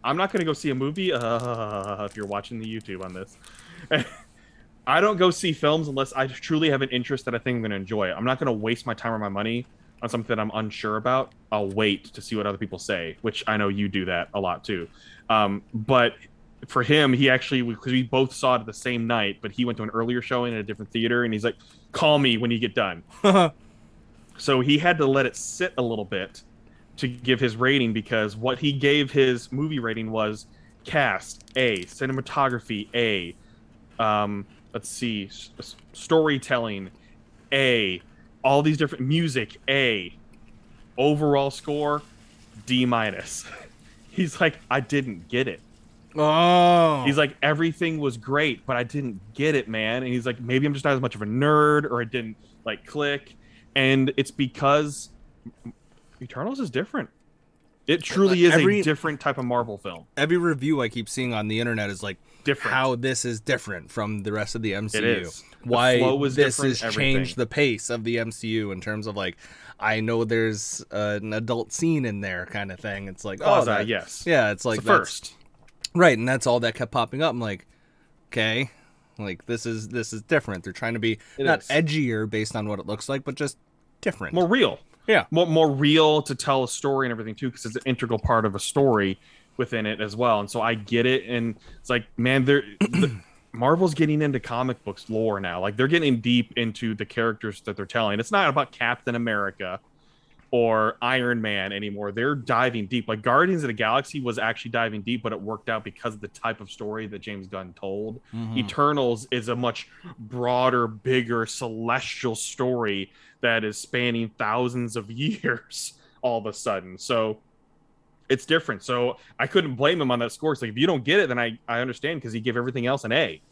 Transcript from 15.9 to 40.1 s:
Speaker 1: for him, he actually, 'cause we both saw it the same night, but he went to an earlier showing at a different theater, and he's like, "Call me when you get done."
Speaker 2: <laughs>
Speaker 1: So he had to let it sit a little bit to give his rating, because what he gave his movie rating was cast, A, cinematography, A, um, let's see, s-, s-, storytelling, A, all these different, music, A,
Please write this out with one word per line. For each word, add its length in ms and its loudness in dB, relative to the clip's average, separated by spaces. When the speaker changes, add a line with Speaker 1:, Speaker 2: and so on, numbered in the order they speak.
Speaker 1:
for 160 0
him, 300 6
he 180 4
actually, 320 2
'cause 160 -6
we 120 2
both 300 2
saw 240 2
it 100 -4
the 60 -10
same 340 -4
night, 340 0
but 100 -8
he 140 0
went 120 -2
to 60 -6
an 60 -6
earlier 320 -2
showing 320 -2
at 60 -4
a 40 -6
different 280 -10
theater, 320 2
and 100 0
he's 100 -2
like, 120 0
"Call 280 4
me 180 4
when 140 0
you 80 0
get 160 -2
done." 280 -2
Speaker 2:
<laughs> 280 6
Speaker 1:
So 220 2
he 180 4
had 200 4
to 80 2
let 200 4
it 120 -4
sit 400 -6
a 40 -2
little 220 -2
bit 400 -8
to 100 -4
give 320 0
his 160 0
rating, 380 2
because 420 -2
what 240 -2
he 140 0
gave 360 2
his 400 2
movie 300 -4
rating 320 -6
was 360 -2
cast, 640 -2
A, 300 2
cinematography, 1080 -4
A, 400 -2
um, 480 0
let's 160 -10
see, 380 -6
s-, 300 -18
s-, 180 -18
storytelling, 960 0
A, 480 2
all 180 6
these 160 2
different, 280 -2
music, 500 0
A, 440 2